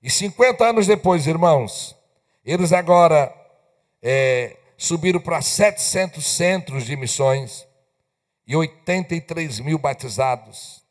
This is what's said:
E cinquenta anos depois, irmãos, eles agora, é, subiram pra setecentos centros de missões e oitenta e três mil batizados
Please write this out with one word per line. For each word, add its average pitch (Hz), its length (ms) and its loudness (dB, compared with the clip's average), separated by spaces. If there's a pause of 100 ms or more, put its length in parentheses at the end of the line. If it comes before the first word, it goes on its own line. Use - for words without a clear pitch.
E 123 80 -12
cinquenta 240 560 2
anos 226 220 2
depois, 180 400 2
irmãos, 160 680 0 (480)
eles 170 300 0
agora, 170 600 4 (680)
é, 127 560 0 (200)
subiram 170 420 -2
pra 156 220 -4
setecentos 190 840 -2
centros 170 600 -2
de 135 100 -6
missões 135 720 -4 (800)
e 123 100 -6
oitenta 170 600 -4
e 165 60 -6
três 160 380 -8
mil 151 200 -2
batizados 123 1120 -6